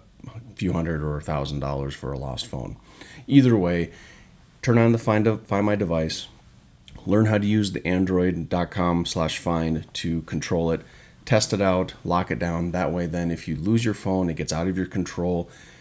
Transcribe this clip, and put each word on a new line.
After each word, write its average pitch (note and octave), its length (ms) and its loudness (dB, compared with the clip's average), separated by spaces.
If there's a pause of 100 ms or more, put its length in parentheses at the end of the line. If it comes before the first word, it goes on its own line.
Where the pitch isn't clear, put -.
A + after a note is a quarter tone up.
(280)
a A2+ 260 -16
few F2+ 180 -2
hundred D#2+ 300 -2
or D2 160 -2
a D2 40 -8
thousand C#2+ 380 -4
dollars C#2 340 -4
for C2 180 -8
a C2+ 60 -8
lost C2 280 -8
phone. A#1 300 -10 (500)
Either B2+ 280 8
way, F2 360 2 (720)
turn A#2 160 4
on A#2 140 6
the A2+ 60 2
Find G#2+ 280 2
a, G#2+ 120 4
Find G#2 280 0
My G#2 100 2
Device, E2 520 -2 (760)
learn G#2+ 220 4
how G#2+ 100 4
to G#2 100 2
use G#2 260 2
the - 140 -6
android F2+ 600 2
dot F2 220 -2
com F2 340 0
slash D#2+ 340 -2
find E2 560 -2
to E2 280 -4
control E2 480 -2
it, E2 120 -2 (420)
test - 280 2
it G2 80 2
out, F#2 340 2 (100)
lock F2 260 0
it - 80 -2
down. E2+ 320 -2
That E2+ 220 -2
way, F2 140 -2
then, E2+ 240 -2
if E2 180 -6
you D#2+ 80 -4
lose A2 280 0
your G#2+ 100 0
phone, F#2 360 -2
it D2+ 60 -4
gets D2 160 -6
out E2 160 -2
of F2+ 80 -2
your F#2 100 -2
control, F2 640 -4 (300)